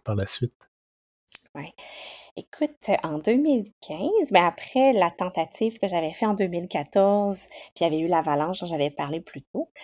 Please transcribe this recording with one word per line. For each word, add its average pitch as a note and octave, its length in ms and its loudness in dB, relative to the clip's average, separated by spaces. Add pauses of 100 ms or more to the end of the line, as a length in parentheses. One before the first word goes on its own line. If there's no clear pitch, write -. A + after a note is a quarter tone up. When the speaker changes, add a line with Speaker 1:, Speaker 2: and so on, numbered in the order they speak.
Speaker 1:
par G#2+ 120 -2
la G2 100 0
suite. - 260 -2 (1000)
Speaker 2:
Ouais. C#3+ 180 -12 (640)
Écoute, - 540 -6 (120)
en D#3 160 -6
deux A3 180 2
mille C#4 340 2 (100)
quinze, C#4+ 520 0
ben, F3 120 6
après C4 480 2
la F3+ 180 4
tentative F3+ 680 -4
que G3+ 100 -2
j'avais E3 240 -2
fait A3 140 -2
en G#3 80 2
deux G3 120 0
mille F3 220 -4
quatorze, G3 760 2 (280)
puis - 60 -10
il E3+ 40 2
y - 20 4
avait D#3 140 0
eu E3 60 0
l'avalanche D#3+ 540 0
dont F3+ 60 -6
j'avais D3 240 -2
parlé D3 300 -6
plus - 220 -14 (120)
tôt, C#4 160 -6 (140)